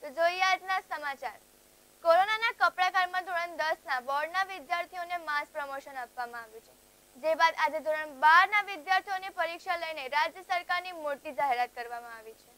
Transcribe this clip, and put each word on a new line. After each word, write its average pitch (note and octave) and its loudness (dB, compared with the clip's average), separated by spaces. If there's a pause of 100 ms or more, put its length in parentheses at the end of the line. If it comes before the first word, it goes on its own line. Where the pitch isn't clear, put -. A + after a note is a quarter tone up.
તો D4 -12 (100)
જોઈએ F4 2
આજના F#4+ 0
સમાચાર. C#4+ -8 (640)
કોરોનાના G#4+ 6
કપડાકાળમાં F#4 2
ધોરણ E4+ -4
દસના D#4 -2
બોર્ડના D#4+ -2
વિદ્યાર્થીઓને F4 -6
mass D4+ -2
promotion C#4 -8
આપવામાં A#3+ -10
આવ્યું A3 -20
છે, - -20 (420)
જે C#4 0 (100)
બાદ E4 6
આજે D#4 0
ધોરણ D#4 -4
બારના G4 8
વિદ્યાર્થીઓની F#4+ -2
પરીક્ષા E4+ -4
લઈને D#4 -8
રાજ્ય D#4 -2
સરકારની F4+ -2
મોટી D4 -6
જાહેરાત B3 0
કરવામાં A#3+ -10
આવી A3 -18
છે. - -20